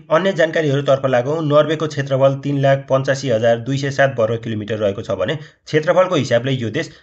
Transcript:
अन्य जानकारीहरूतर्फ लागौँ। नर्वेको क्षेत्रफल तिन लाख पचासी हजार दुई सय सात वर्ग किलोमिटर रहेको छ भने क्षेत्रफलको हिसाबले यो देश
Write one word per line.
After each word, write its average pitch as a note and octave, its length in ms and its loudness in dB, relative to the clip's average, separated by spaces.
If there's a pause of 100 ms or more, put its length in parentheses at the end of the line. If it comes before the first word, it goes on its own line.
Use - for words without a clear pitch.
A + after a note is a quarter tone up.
अन्य F3 220 2
जानकारीहरूतर्फ D3 760 0
लागौँ। C3 360 0
नर्वेको D3+ 440 2
क्षेत्रफल C#3 480 0
तिन C#3+ 240 -4
लाख C#3 320 2
पचासी C3+ 400 0
हजार A#2 280 2
दुई C3 200 -4
सय C#3 120 -4
सात C#3 280 -2
वर्ग A2+ 240 0
किलोमिटर A2 360 -6
रहेको G#2 240 -2
छ - 80 -8
भने F#2+ 260 -2
क्षेत्रफलको F3 800 0
हिसाबले B2 380 0
यो A#2 180 -4
देश D3 200 -6 (120)